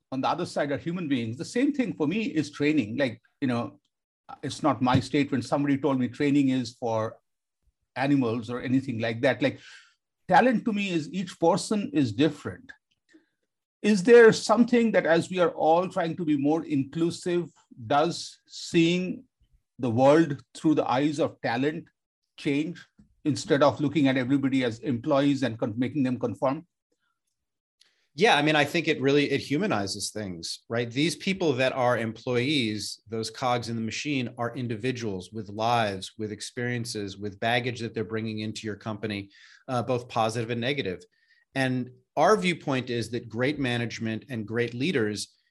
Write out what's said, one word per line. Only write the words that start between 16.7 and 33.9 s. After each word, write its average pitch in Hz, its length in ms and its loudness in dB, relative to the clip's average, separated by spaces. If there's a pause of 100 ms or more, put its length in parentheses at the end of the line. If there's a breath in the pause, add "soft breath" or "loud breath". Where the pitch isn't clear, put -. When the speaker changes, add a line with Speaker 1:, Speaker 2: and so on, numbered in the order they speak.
Speaker 1:
does 147 500 0 (120)
seeing 180 760 0 (560)
the 123 120 -2
world 139 520 4 (140)
through 156 180 2
the - 160 0
eyes 143 300 0
of - 220 -4
talent 139 420 -2 (520)
change 156 480 -4 (400)
instead 143 380 2
of 143 160 4
looking 143 300 2
at 131 80 2
everybody 131 480 0
as 113 160 -2
employees 139 640 0
and 113 140 -4
con-, 117 180 -4
making 127 260 -2
them 127 160 -2
conform? 135 480 -4 (1500)
Speaker 2:
Yeah, 185 220 6
I 147 60 4
mean, 151 140 4
I 143 80 6
think 160 240 0
it 147 120 0
really, 139 300 4
it 139 120 0
humanizes 107 680 -2
things, 90 500 -10 (100)
right? 117 200 -4
These 151 260 -2
people 190 360 -2
that 127 220 0
are 123 240 2
employees, 117 1000 -2 (120)
those 113 200 -6
cogs 123 380 -2
in 117 80 -6
the 113 60 -6
machine, 123 560 -6